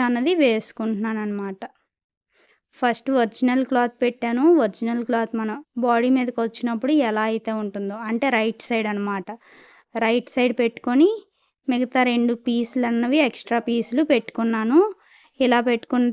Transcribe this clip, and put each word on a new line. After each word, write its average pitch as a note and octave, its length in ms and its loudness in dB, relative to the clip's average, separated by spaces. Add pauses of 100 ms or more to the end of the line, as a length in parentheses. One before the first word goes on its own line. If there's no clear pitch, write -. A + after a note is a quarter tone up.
అన్నది B3 260 0 (120)
వేసుకుంటున్నాను A3 800 -2
అనమాట. G3+ 340 -6 (1200)
ఫస్ట్ A#3+ 300 -2 (120)
ఒరిజినల్ B3+ 400 0 (100)
క్లాత్ A#3+ 220 0 (100)
పెట్టాను. A#3+ 400 -2 (200)
ఒరిజినల్ A#3 460 -4
క్లాత్ A3+ 300 -2
మన A3 120 -2 (320)
బాడీ A#3+ 320 2
మీదకి B3 300 -2
వచ్చినప్పుడు A#3 500 -2 (140)
ఎలా G#3+ 240 0
అయితే A3+ 180 -4 (120)
ఉంటుందో, G3+ 340 -8 (120)
అంటే A#3 280 0
రైట్ A3 320 -2
సైడ్ A3 220 -2
అనమాట, G3+ 340 -4 (800)
రైట్ A#3+ 300 0
సైడ్ B3 260 0
పెట్టుకొని B3 480 2 (640)
మిగతా B3 360 0
రెండు A#3+ 260 2 (120)
పీసులు A#3+ 440 0
అన్నవి A#3+ 360 2
ఎక్స్ట్రా A#3 400 -4
పీసులు A#3 460 0
పెట్టుకున్నాను. A3+ 680 0 (680)
ఇలా A#3+ 140 4 (100)
పెట్టుకున్న A#3+ 440 0